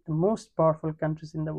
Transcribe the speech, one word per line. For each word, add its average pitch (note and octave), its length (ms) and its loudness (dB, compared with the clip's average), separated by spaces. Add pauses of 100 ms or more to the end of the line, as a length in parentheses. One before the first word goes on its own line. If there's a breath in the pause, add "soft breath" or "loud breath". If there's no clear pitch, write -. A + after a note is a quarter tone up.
the D#3 120 0
most A3 240 2 (140)
powerful D#3 400 2
countries D#3 400 -4
in D3+ 80 -2
the D#3 120 -6